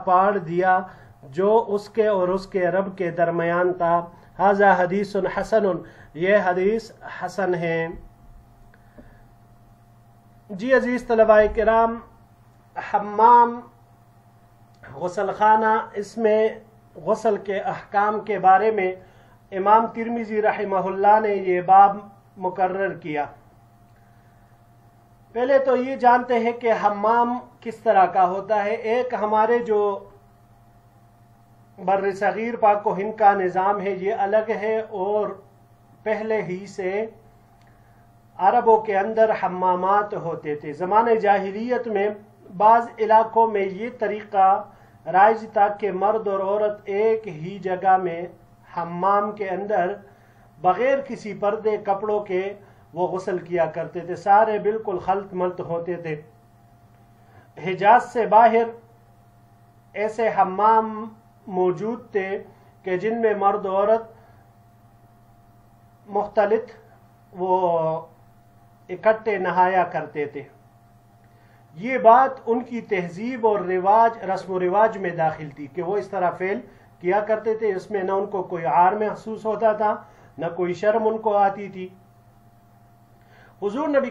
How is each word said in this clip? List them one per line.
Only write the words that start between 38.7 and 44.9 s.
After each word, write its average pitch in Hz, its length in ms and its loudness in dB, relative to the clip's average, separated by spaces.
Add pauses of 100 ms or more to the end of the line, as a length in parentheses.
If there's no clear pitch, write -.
کے 202 160 -4
اندر 220 320 2 (120)
حمامات 185 720 0 (120)
ہوتے 156 280 -6
تھے۔ 147 180 -10
زمانہ 208 500 2
جاہلیت 208 720 -2
میں 202 120 0 (480)
بعض 226 280 6 (140)
علاقوں 220 560 4
میں 196 100 0
یہ 196 240 -8 (100)
طریقہ 208 480 0 (600)